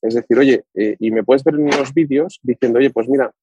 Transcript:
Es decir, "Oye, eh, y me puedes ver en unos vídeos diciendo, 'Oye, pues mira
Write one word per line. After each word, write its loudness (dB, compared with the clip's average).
Es -4
decir, 0
"Oye, 2
eh, -2
y -2
me -2
puedes 2
ver 0
en -2
unos -2
vídeos -2
diciendo, 0
'Oye, 4
pues -4
mira 0